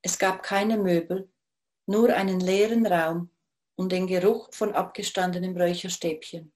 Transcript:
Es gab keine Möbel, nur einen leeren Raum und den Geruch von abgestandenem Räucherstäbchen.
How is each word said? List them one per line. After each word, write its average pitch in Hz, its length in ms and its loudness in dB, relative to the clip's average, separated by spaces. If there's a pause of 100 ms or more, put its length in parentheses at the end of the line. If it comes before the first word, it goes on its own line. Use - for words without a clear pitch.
Es - 180 -6
gab 190 240 0
keine 214 340 0
Möbel, 180 520 0 (560)
nur 220 280 4
einen 190 260 0
leeren 208 460 2
Raum 170 440 0 (460)
und 185 160 -4
den 185 160 0
Geruch 185 460 0
von 208 200 -2
abgestandenem 180 840 -2
Räucherstäbchen. 175 1000 -4